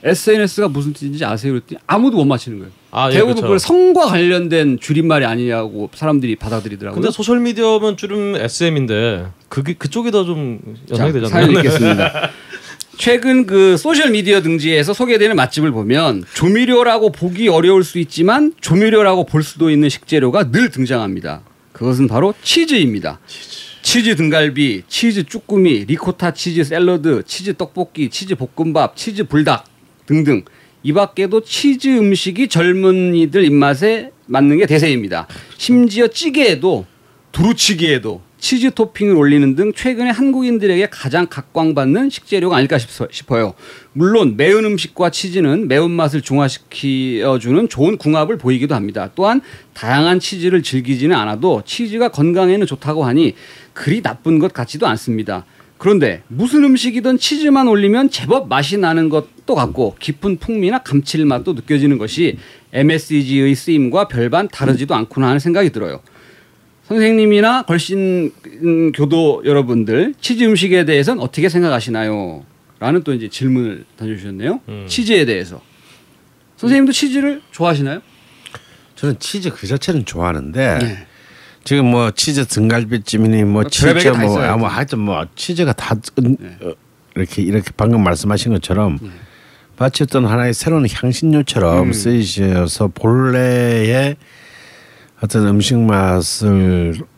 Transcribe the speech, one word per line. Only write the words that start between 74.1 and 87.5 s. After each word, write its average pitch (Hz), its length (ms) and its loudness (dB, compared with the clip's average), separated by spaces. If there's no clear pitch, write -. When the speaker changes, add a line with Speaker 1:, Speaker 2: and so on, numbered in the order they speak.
Speaker 2:
음. 104 200 -14
Speaker 1:
치즈에 202 380 0
대해서. 90 360 -6
선생님도 269 340 2
치즈를 277 500 -2
좋아하시나요? 160 500 -2
Speaker 3:
저는 143 240 -2
치즈 185 320 -8
그 - 160 -14
자체는 139 380 -2
좋아하는데 85 760 -2
Speaker 1:
네. 101 260 -6
Speaker 3:
지금 139 220 2
뭐 120 260 2
치즈 139 360 -2
등갈비찜이니 110 1000 0
뭐 104 160 2
Speaker 1:
뭐 - 100 2
별의별 - 240 4
게 170 60 2
Speaker 3:
치즈 135 120 4
Speaker 1:
다 117 60 0
Speaker 3:
뭐, 104 120 2
Speaker 1:
있어요. 95 200 0
Speaker 3:
아, 110 60 0
뭐 113 100 0
하여튼 120 320 -4
뭐 90 260 -2
치즈가 165 380 -4
다 - 220 -4
은-, 127 200 4
Speaker 1:
네. 90 240 -18
Speaker 3:
어, 85 100 -8
이렇게, 92 260 -4
이렇게 98 360 -2